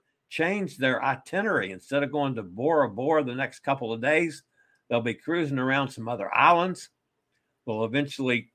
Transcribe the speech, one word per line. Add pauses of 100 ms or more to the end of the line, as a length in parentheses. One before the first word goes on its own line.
(300)
changed
their
itinerary.
Instead
of
going
to
Bora
Bora
the
next
couple
of
days, (440)
they'll
be
cruising
around
some
other
islands. (760)
They'll
eventually,